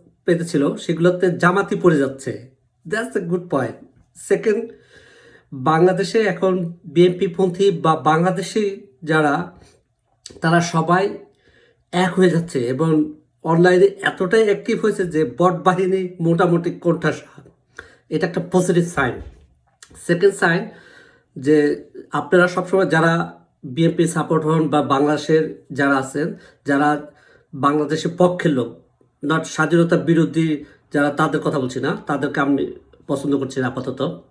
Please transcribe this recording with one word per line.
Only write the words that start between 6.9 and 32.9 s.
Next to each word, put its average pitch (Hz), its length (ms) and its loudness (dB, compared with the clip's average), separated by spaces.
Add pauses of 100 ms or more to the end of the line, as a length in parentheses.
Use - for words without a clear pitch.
পন্থী 190 440 0
বা 160 260 0
বাংলাদেশি 175 880 0 (180)
যারা, 156 480 0 (880)
তারা 170 200 2
সবাই 175 580 0 (760)
এক 175 220 0
হয়ে 180 160 6
যাচ্ছে 165 300 -2
এবং 151 540 0 (280)
অনলাইনে 180 420 6
এতটাই 196 600 2
অ্যাক্টিভ 202 360 0
হয়েছে 202 260 0
যে 156 320 -2
বট 180 140 4
বাহিনী 185 560 0 (120)
মোটামুটি 170 500 2
কোণঠাসা। - 720 -4 (680)
এটা 160 180 0
একটা 170 140 -4 (120)
পজিটিভ 175 320 2
সাইন। 123 300 -4 (920)
সেকেন্ড 180 280 2
সাইন 190 340 -2 (680)
যে 147 480 2 (280)
আপনারা 175 360 2
সবসময় 185 380 0
যারা 165 540 0 (240)
বিএনপি 165 420 0
সাপোর্ট 156 380 -2
হন 156 240 2
বা 147 140 2
বাংলাদেশের 147 880 0
যারা 139 240 0
আছেন, 143 380 -4 (300)
যারা 147 420 0 (480)
বাংলাদেশের 147 640 0
পক্ষের 175 340 2
লোক, 123 280 -4 (440)
not 156 200 -2
স্বাধীনতা 165 520 2
বিরোধী 156 680 0 (280)
যারা, 147 180 2
তাদের 151 300 -2
কথা 143 180 -2
বলছি 127 220 -4
না, 147 160 -2 (100)
তাদেরকে 147 340 -4
আমি 139 320 0 (340)